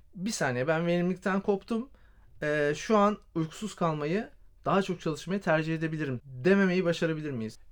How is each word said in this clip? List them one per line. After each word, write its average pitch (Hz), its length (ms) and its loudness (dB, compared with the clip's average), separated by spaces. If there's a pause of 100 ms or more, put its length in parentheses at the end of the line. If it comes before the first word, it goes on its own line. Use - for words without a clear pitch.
(140)
bir 196 160 -6
saniye, 131 380 -2
ben 160 180 2
verimlilikten 185 540 0
koptum. 220 480 -2 (540)
Ee, 151 340 2
şu 220 200 2
an 208 220 4 (160)
uykusuz 160 400 -6
kalmayı, 165 540 -2 (360)
daha 190 180 2
çok 185 180 -6
çalışmayı 170 400 -4
tercih 160 340 2
edebilirim 156 500 -4
dememeyi 180 600 4
başarabilir 160 460 0
miyiz? 113 280 -6 (140)